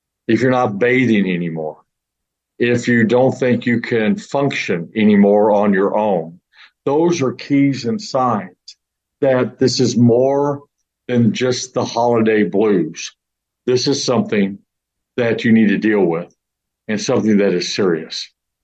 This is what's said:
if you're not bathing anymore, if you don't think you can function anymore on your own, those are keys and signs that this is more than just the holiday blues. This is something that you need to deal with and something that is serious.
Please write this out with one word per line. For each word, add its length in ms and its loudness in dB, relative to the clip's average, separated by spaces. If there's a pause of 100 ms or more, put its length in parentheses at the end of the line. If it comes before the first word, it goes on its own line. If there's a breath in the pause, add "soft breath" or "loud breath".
(260)
if 140 0
you're 100 2
not 280 -2
bathing 520 0
anymore, 460 -6 (840)
if 280 -2
you 180 2
don't 280 2
think 320 -2
you 160 0
can 360 -2
function 800 -6
anymore 560 4
on 220 2
your 240 0
own, 420 -2 (460 soft breath)
those 380 0
are 100 -2
keys 540 0
and 120 -4
signs 560 -4 (680)
that 360 0
this 220 0
is 160 0
more 680 2 (440)
than 240 2
just 400 -4
the 100 -4
holiday 600 0
blues. 760 -2 (480)
This 240 0
is 160 -2
something 540 -2 (580)
that 260 -2
you 100 2
need 160 6
to 100 0
deal 260 2
with 320 -4 (500)
and 140 -6
something 380 0
that 160 2
is 200 -4
serious. 560 -4 (340)